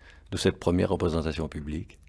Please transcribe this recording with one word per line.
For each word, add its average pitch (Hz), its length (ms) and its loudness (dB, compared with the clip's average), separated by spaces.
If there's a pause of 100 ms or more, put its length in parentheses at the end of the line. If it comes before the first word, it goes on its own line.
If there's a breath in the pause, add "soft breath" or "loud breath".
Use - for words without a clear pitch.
(320 soft breath)
de 92 60 -2
cette - 220 2
première 90 300 2
représentation 80 580 0
publique ? 76 480 -8 (140)